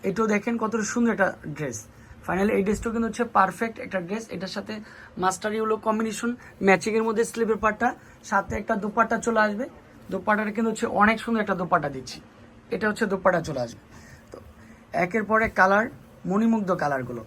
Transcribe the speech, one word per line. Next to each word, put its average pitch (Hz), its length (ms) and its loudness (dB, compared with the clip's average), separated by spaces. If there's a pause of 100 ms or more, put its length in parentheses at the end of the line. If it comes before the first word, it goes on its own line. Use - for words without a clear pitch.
এটাও 220 240 0
দেখেন 208 200 0 (100)
কতটা 214 300 0
সুন্দর 233 220 2
একটা 185 140 2 (280)
ড্রেস। 135 200 -6 (480)
Finally, 196 320 2
এই 202 80 2
ড্রেসটাও 214 300 -2
কিন্তু 233 140 0
হচ্ছে 233 140 -2 (140)
পারফেক্ট 208 380 2 (100)
একটা 190 220 -4
ড্রেস। 220 160 -6 (120)
এটার 185 200 -8
সাথে 208 180 -8 (500)
মাস্টার 190 320 0
ইয়েলো 220 200 0 (120)
কম্বিনেশন, 220 420 0 (380)
ম্যাচিংয়ের 214 400 4
মধ্যে 226 240 2
স্লিভের 220 320 0
পার্টটা, 220 260 2 (420)
সাথে 196 300 0
একটা 185 120 -2 (100)
দোপাট্টা 226 420 2
চলে 226 220 2
আসবে। 208 180 -4 (480)
দোপাট্টাটা 208 420 0
কিন্তু 226 160 2
হচ্ছে 226 140 -2 (160)
অনেক 220 220 6
সুন্দর 226 220 0
একটা 196 160 0
দোপাট্টা 165 340 0
দিচ্ছি। 131 220 -12 (580)
এটা 202 140 -2
হচ্ছে 214 240 0
দোপাট্টা 185 340 2
চলে 135 180 -4
আসবে। - 180 -14 (480)
তো - 60 -16 (680)
একের 214 240 -2
পর 220 80 4 (100)
এক 214 120 -6
কালার, 196 260 6 (440)
মণিমুগ্ধ 214 400 2 (120)
কালারগুলো। 127 460 -2